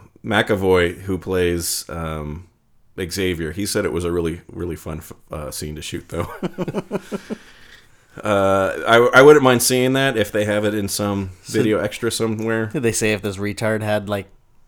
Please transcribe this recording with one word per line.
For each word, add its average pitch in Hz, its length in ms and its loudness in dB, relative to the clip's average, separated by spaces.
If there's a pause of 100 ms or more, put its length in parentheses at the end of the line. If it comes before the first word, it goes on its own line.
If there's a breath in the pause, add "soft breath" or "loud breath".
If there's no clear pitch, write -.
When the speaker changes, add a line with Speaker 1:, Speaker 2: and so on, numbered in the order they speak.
(240)
Speaker 1:
McAvoy, 95 800 2
who 95 160 -6
plays, 87 720 -2
um, 80 560 -8 (560)
Xavier, 87 520 -4
he 101 120 -6
said 101 200 -2
it 80 80 -2
was 87 100 -2
a 85 80 -2
really, 85 300 -2 (100)
really 87 240 -8
fun 80 220 -10
f-, - 160 -16 (180)
uh, 76 200 -8
scene 76 240 -10
to 73 60 -12
shoot, - 280 -10
though. 85 260 -4
<laughs> - 640 -8 (1200 loud breath)
Uh, 98 640 0
I, 120 340 6
I - 20 12
wouldn't 147 220 10
mind 123 200 6
seeing 127 300 2
that 135 240 0
if 104 140 0
they 107 120 2
have 104 220 0
it 104 80 0
in 101 160 -2
some 98 400 -2 (140)
Speaker 2:
So - 100 -10
Speaker 1:
video 107 260 2
extra 107 320 -4
somewhere. 113 540 -2
Speaker 2:
did 123 180 -6
they 113 80 2
say 107 220 0
if 98 80 -2
this 98 160 -6
retard 104 440 -4
had, 107 280 -2
like, 101 180 -4 (400)